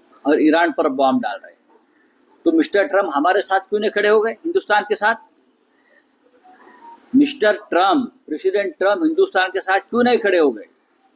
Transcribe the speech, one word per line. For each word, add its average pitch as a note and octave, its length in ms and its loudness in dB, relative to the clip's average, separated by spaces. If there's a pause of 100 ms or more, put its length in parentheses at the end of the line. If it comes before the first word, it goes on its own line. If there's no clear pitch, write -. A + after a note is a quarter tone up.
(260)
और C#3+ 160 2
ईरान D#3 300 2
पर D#3 180 -2
बॉम्ब C3 320 0
डाल G#2 160 -8
रहे F2 140 -20
हैं। - 100 -20 (840)
तो E3 60 2
मिस्टर E3 360 0
ट्रंप F#3+ 260 0
हमारे F3+ 280 0
साथ F#3+ 180 -2
क्यों G3+ 200 -4
नहीं G#3 120 -2
खड़े - 180 0
हो G#3+ 120 4
गए, A3+ 100 -2
हिंदुस्तान D#4+ 520 -2
के G3+ 120 -4
साथ? A3 200 0 (2000)
मिस्टर B3+ 380 2
ट्रंप, E3 600 0 (140)
प्रेसिडेंट F#3 500 -4
ट्रंप F#3+ 260 0
हिंदुस्तान F#3 460 0
के F#3+ 120 -6
साथ F#3+ 180 0
क्यों A#3 240 -2
नहीं A#3+ 140 2
खड़े G3 200 0
हो D3 140 4
गए, G#2 140 -14 (500)